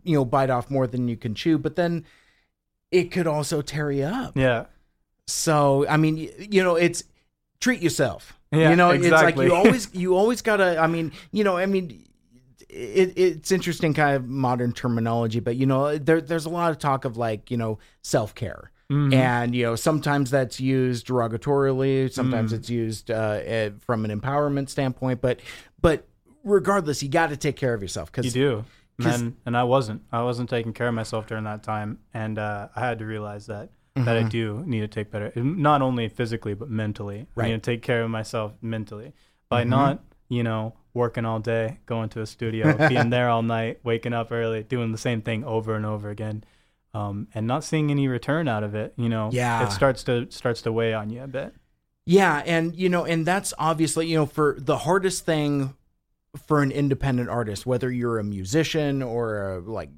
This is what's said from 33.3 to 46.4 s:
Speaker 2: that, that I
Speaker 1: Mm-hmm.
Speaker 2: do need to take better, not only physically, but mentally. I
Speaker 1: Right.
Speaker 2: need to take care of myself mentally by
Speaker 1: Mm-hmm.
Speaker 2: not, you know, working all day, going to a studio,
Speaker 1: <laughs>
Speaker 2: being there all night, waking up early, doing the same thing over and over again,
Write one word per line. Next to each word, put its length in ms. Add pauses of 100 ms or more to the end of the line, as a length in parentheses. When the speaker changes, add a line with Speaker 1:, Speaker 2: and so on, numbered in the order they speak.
Speaker 2:
that, 220 (260)
that 220
I 20
Speaker 1:
Mm-hmm. 100
Speaker 2:
do 380
need 140
to 60
take 220
better, 260
not 460
only 280
physically, 440
but 160
mentally. 520
I 40 (100)
Speaker 1:
Right. 120
Speaker 2:
need 160
to 80
take 100
care 220
of 80
myself 400 (100)
mentally 520 (360)
by 120
Speaker 1:
Mm-hmm. 100
Speaker 2:
not, 320 (260)
you 140
know, 300 (200)
working 320
all 140
day, 480
going 220
to 120
a 60
studio, 500
Speaker 1:
<laughs> 100
Speaker 2:
being 220
there 200
all 120
night, 420
waking 300
up 180
early, 320
doing 280
the 80
same 240
thing 200
over 320
and 100
over 240
again, 340 (500)